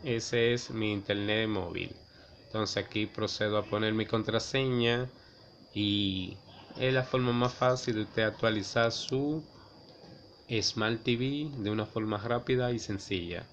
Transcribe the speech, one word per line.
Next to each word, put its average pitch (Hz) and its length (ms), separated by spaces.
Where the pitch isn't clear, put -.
ese 117 480
es 120 160
mi 110 240
internet 104 560
móvil. 90 440
Entonces 107 320
aquí 107 280
procedo 107 520
a 104 80
poner 110 280
mi 110 120
contraseña 120 1040
y 98 640
es 131 140
la 127 100
forma 127 300
más 123 200
fácil 127 420
de 107 80
usted 110 200
actualizar 110 720
su 147 500
Smart 110 420
T 120 140
V 139 460
de 104 80
una 107 140
forma 107 340
rápida 120 520
y 117 80
sencilla. 87 720